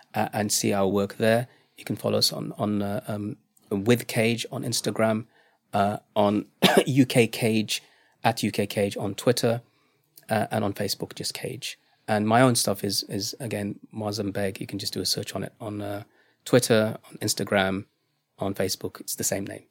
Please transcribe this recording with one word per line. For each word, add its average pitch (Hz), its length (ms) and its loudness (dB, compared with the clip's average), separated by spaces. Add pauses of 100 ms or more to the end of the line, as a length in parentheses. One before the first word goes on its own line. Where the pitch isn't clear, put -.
(140)
uh, - 180 0
and 104 180 -2
see 107 220 0
our 98 140 2
work 101 300 0
there. 117 300 2 (300)
You - 80 -20
can 110 100 -4
follow 107 220 -2
us - 160 0
on, - 240 -8
on, 104 240 -2
uh, 101 260 -4
um, 104 300 -6 (320)
with 110 380 2
CAGE 117 440 0
on 123 120 -8
Instagram, 110 640 0 (480)
uh, 104 240 2 (180)
on 104 300 4 (220)
<coughs> - 200 6
U 131 180 6
K 117 220 4
CAGE, 110 560 0 (400)
at 117 200 0
U 104 80 2
K 104 140 -2
Cage 101 320 0
on 98 180 -4
Twitter, 120 460 0 (680)
uh, 110 220 2
and 107 120 0
on 98 100 -2
Facebook, - 420 -6
just - 180 -8
CAGE. - 440 -10 (300)
And 107 200 2
my 117 140 6
own 127 140 6
stuff - 280 0
is, 98 200 -2
is - 360 -6
again, 104 400 -6 (140)
Mazen 104 400 -4
Beg. 101 260 -4
You - 80 -10
can 98 120 -8
just 104 140 -6
do 98 80 -6
a 92 40 -4
search - 300 -4
on 98 80 -4
it - 160 -12
on, 104 220 -8
uh, 101 220 -8 (420)
Twitter, 110 520 4 (120)
on - 80 -20
Instagram, 98 680 0 (540)
on 98 140 -2
Facebook. - 460 -4
It's - 160 -8
the - 80 -8
same 98 220 -2
name. 101 260 -12